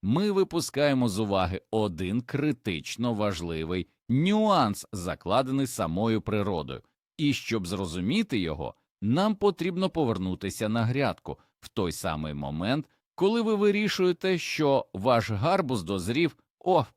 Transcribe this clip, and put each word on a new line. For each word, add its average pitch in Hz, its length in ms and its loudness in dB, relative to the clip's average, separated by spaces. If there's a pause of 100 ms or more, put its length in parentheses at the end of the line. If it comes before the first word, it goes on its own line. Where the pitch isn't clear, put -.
Ми 160 280 2
випускаємо 147 760 2
з 95 100 -2
уваги 95 420 0 (100)
один 101 500 0
критично 120 920 -2
важливий 85 760 -2 (200)
нюанс, 170 840 2
закладений 113 760 0
самою 107 540 0
природою. 92 640 -4 (340)
І 143 160 0
щоб 113 340 -4
зрозуміти 98 720 -2
його, 73 360 -4 (280)
нам 175 320 2
потрібно 185 560 0
повернутися 98 760 -2
на 113 160 0
грядку 120 540 -2 (220)
в - 80 -20
той 90 240 -2
самий 78 420 -4
момент, 80 520 -4 (280)
коли 226 280 2
ви 220 120 0
вирішуєте, 196 840 2
що 139 540 2
ваш 110 380 2
гарбуз 127 520 0
дозрів. 101 540 0 (240)
О! 170 240 4 (120)